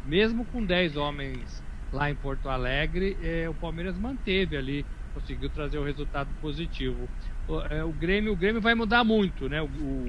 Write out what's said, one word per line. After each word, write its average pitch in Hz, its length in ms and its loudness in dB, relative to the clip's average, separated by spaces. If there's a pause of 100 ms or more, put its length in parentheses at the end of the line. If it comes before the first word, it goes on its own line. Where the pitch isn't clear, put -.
Mesmo 220 380 4
com 226 200 -2
dez 180 320 2
homens 143 680 -4 (300)
lá 143 180 2
em 143 40 0
Porto 139 340 -2
Alegre, 143 760 2
é, 165 260 0
o 156 60 -4
Palmeiras 170 440 -4
manteve 190 580 0
ali, 139 280 -2 (300)
conseguiu 135 340 -4
trazer 147 300 -2
o 143 60 0
resultado 143 440 -2 (140)
positivo. 131 680 -2 (400)
O, 156 120 0
é, 156 240 -2
o 165 80 -2
Grêmio, 196 400 2
o 185 40 0
Grêmio 208 240 2
vai 233 140 6
mudar 233 300 4
muito, 202 440 4
né? 151 140 0
O, 147 40 0
o, 135 420 -2